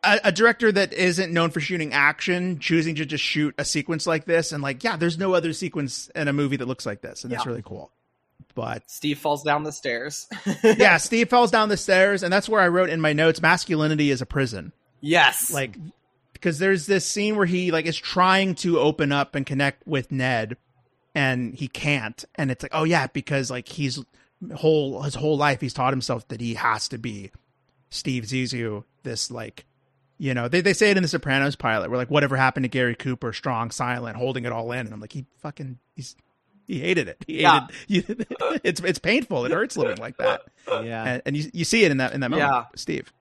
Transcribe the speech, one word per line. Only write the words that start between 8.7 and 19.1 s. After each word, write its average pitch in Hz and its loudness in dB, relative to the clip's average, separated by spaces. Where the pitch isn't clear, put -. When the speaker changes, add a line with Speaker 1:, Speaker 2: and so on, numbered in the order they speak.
Speaker 2:
Steve 147 -6
falls 147 -4
down 147 0
the 151 -8
stairs. 131 -8
<laughs> 185 -4
Speaker 1:
yeah, 208 8
Steve 233 2
falls 240 6
down 214 4
the 208 0
stairs. 190 4
And 180 0
that's 196 2
where 214 4
I 180 6
wrote 180 4
in 160 -2
my 156 4
notes, 160 4
"Masculinity 156 2
is 127 -2
a 123 -6
prison." 113 -4
Speaker 2:
Yes. 147 4
Speaker 1:
Like, 131 -4
'cause 165 -2
there's 190 2
this 196 2
scene 208 -2
where 202 4
he, 180 2
like, 160 2
is 160 -2
trying 185 2
to 170 2
open 147 2